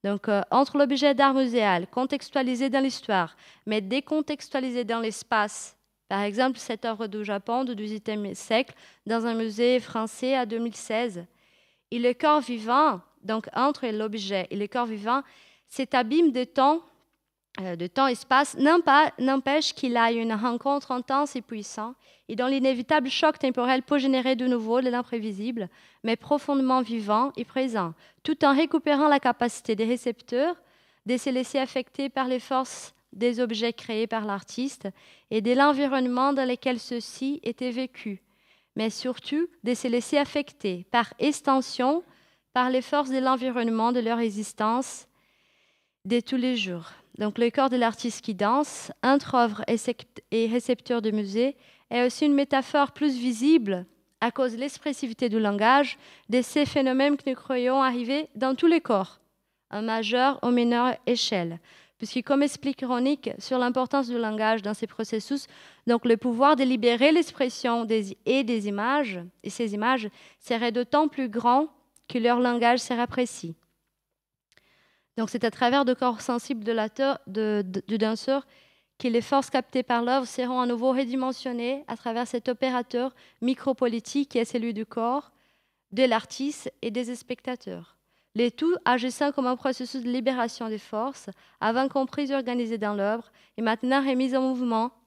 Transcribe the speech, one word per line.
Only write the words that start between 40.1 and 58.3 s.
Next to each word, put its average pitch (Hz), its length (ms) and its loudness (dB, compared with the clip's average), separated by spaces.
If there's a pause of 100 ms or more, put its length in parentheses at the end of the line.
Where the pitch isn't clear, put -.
affecter 240 720 -2
par - 280 2
extension 277 840 0 (500)
par 254 160 2
les 254 120 2
forces 285 280 -2
de 262 100 0
l'environnement 240 720 0
de 247 80 2
leur 233 200 0
existence 220 880 -2 (960)
de 233 160 2
tous 262 160 -4
les 254 180 0
jours. 185 340 -6 (300)
Donc 214 180 -2
le 233 140 4
corps 269 180 2
de 254 80 0
l'artiste 233 440 0
qui 220 120 -6
danse, 220 580 0 (120)
entre 269 320 2
œuvre 220 320 2
et 226 100 0
sect-, - 540 -8
et 226 160 2
récepteur 240 540 -2
de 214 100 0
musée, 214 440 0 (360)
est 247 120 2
aussi 254 220 0
une 294 80 6
métaphore 277 580 2
plus 285 240 0
visible 233 720 2 (340)
à 233 120 2
cause 254 220 0
de 226 40 -10
l'expressivité 254 720 -4
du 220 100 2
langage, 220 600 4 (300)
de 247 120 4
ces 294 240 2
phénomènes 277 520 2
que - 120 -4
nous 262 60 -2
croyons 254 480 0
arriver 254 500 0